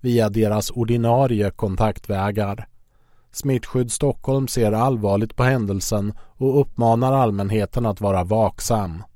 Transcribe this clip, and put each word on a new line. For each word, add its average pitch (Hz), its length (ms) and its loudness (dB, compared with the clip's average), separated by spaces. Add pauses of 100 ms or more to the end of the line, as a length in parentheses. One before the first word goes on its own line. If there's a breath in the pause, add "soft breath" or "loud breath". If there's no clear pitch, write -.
via 117 280 2
deras 107 420 0
ordinarie 117 800 2
kontaktvägar. 101 1160 -4 (640)
Smittskydd 127 600 -2
Stockholm 135 560 -2
ser 110 240 2
allvarligt 110 640 0
på 123 60 0
händelsen 104 760 0
och 135 420 0
uppmanar 120 520 2
allmänheten 107 720 0
att 104 140 -2
vara 95 240 0
vaksam. 101 760 0 (140)